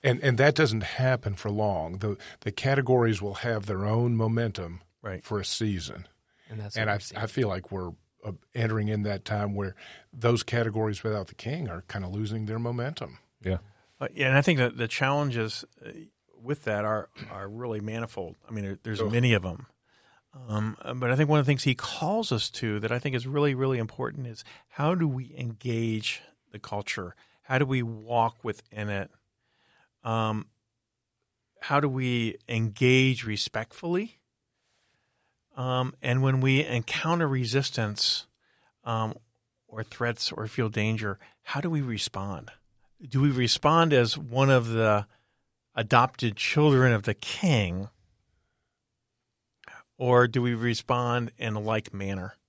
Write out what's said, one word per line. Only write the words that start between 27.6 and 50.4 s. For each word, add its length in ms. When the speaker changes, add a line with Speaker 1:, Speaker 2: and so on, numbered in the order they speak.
Speaker 2:
we 180
walk 600
within 460
it? 200
Um, 440
how 180
do 80
we 480
engage 760
respectfully? 920
Um, 460
and 200
when 200
we 240
encounter 640
resistance, 1000
um, 320
or 140
threats 500
or 140
feel 220
danger, 480
how 180
do 80
we 120
respond? 680
Do 140
we 100
respond 600
as 240
one 320
of 200
the 360
adopted 600
children 560
of 100
the 100
king, 760
or 300
do 140